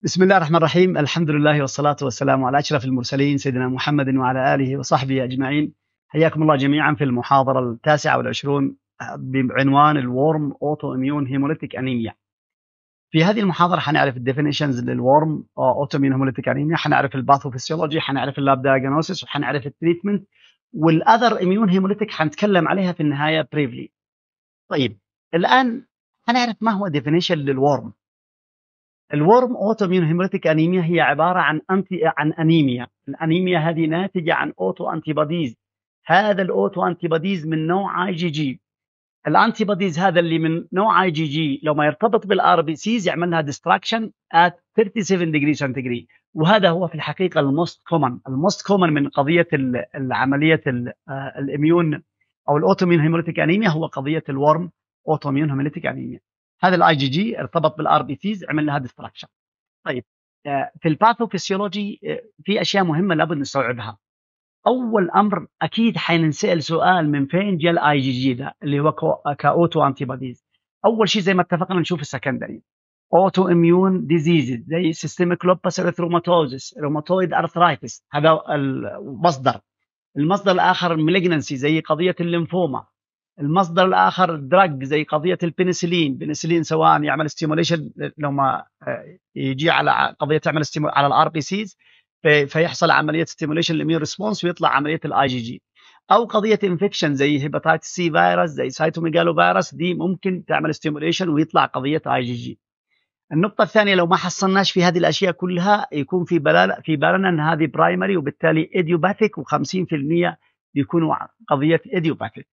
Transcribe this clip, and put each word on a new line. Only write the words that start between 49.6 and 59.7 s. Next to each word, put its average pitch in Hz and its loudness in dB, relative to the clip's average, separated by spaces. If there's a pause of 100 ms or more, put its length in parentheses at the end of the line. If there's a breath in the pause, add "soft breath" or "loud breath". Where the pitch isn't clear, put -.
العملية 139 0
ال-، 123 -4 (160)
آه، 139 -10
الإميون 151 0 (460)
أو 147 2
الأوتوميون 175 2
هيموليتيك 160 0
أنيميا 185 2
هو 156 -2
قضية 143 -6
الورم 151 0 (380)
أوتوميون 147 -2
هيموليتيك 139 -4
أنيميا. 127 -8 (400)
هذا 185 4
الآي 170 4
جي 135 0
جي 190 -4
ارتبط 147 -2
بالآر 147 2
بي 143 -8
سيز 190 -8
عمل 151 -2
لها 143 -2
destruction. - -14 (560)